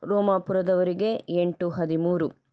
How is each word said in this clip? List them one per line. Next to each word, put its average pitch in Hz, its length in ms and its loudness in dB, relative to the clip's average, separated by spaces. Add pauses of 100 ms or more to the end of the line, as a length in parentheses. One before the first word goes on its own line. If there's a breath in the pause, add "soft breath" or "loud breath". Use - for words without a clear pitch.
ರೋಮಾಪುರದವರಿಗೆ 185 1080 2
ಎಂಟು 175 540 -2
ಹದಿಮೂರು. 165 840 -2